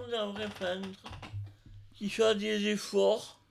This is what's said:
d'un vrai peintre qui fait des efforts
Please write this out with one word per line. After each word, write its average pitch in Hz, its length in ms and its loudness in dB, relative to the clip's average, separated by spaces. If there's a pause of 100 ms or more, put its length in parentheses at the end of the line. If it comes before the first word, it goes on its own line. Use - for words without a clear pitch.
d'un 220 180 0
vrai 208 200 -6 (120)
peintre 190 280 -2 (1040)
qui 202 160 -4
fait 220 260 4
des 208 320 0
efforts 202 840 2